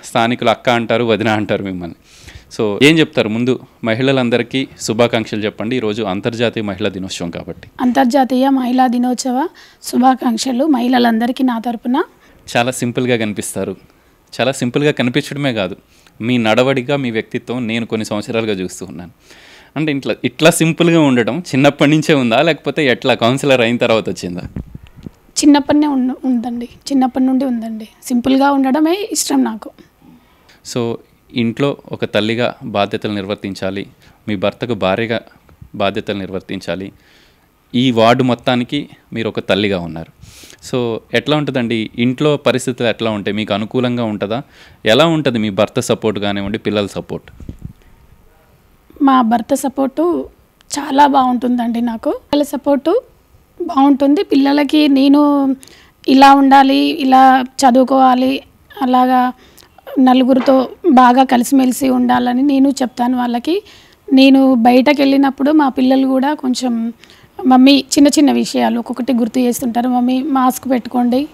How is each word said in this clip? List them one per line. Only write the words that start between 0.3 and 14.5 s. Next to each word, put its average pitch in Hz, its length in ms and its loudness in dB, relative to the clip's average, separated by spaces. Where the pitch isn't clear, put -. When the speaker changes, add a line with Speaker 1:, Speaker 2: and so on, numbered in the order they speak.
Speaker 1:
అక్క - 180 -2
అంటారు, 117 360 0
వదిన 110 240 0
అంటారు 104 340 -2
మిమ్మల్ని. 90 320 -10
So 107 260 0
ఏం 156 140 6
చెప్తారు? 151 300 0
ముందు 120 320 -2
మహిళలందరికీ 123 840 -2
శుభాకాంక్షలు 113 600 -2
చెప్పండి. 107 360 -6
ఈరోజు 110 260 -4
అంతర్జాతీయ 110 600 -4
మహిళా 101 260 -4
దినోత్సవం 92 420 -10
కాబట్టి. 82 380 -14
Speaker 2:
అంతర్జాతీయ 254 680 0
మహిళా 254 380 0
దినోత్సవ 247 600 -2
శుభాకాంక్షలు 247 800 0
మహిళలందరికీ 247 800 0
నా 240 140 0
తరపున. 247 440 -4
Speaker 1:
చాలా 120 140 0
సింపుల్గా 123 460 -2
కనిపిస్తారు. 101 600 -6
చాలా 123 120 0